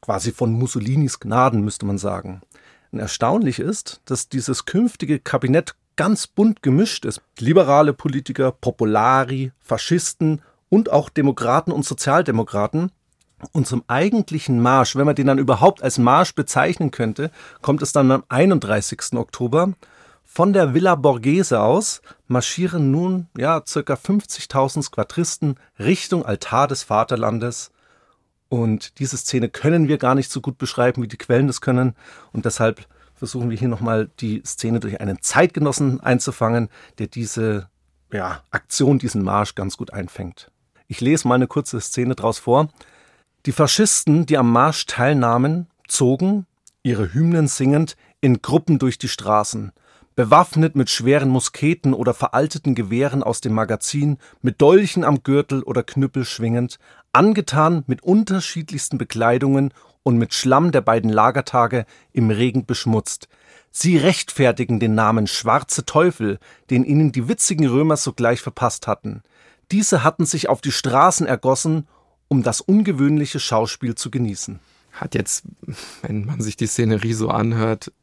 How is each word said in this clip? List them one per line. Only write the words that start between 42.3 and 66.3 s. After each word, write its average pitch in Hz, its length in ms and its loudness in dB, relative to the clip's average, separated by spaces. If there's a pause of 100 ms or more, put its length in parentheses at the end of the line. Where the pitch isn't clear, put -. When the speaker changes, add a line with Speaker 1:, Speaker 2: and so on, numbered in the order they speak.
Speaker 1:
vor. 143 300 2 (760)
Die 139 60 -2
Faschisten, 160 760 2
die 147 120 2
am 120 120 2
Marsch 131 360 2
teilnahmen, 135 840 0 (180)
zogen, 180 600 0 (360)
ihre 104 320 -2
Hymnen 165 320 2
singend, 143 500 0 (240)
in 127 220 2
Gruppen 151 380 2
durch 127 180 0
die - 100 -6
Straßen. 107 600 -2 (460)
Bewaffnet 156 600 4
mit 131 140 2
schweren 135 380 2
Musketen 135 640 0
oder 120 220 0
veralteten 143 600 -2
Gewehren 120 480 -2
aus 113 160 -4
dem 110 120 -4
Magazin, 113 680 -2 (240)
mit 127 200 2
Dolchen 180 400 6
am 143 220 2
Gürtel 139 400 0
oder 117 180 -2
Knüppel 135 420 -2
schwingend, 117 540 -4 (340)
angetan 165 760 2
mit 127 160 -4
unterschiedlichsten 180 920 -2
Bekleidungen 127 760 0 (300)
und 123 120 2
mit 117 160 0
Schlamm 139 380 2
der 139 120 2
beiden 113 280 2
Lagertage 117 760 0 (280)
im 113 180 2
Regen 117 340 0
beschmutzt. - 600 -4 (460)
Sie 170 240 2
rechtfertigen 123 800 2
den 110 160 2
Namen 110 320 2
Schwarze - 580 -2
Teufel, 151 540 0 (320)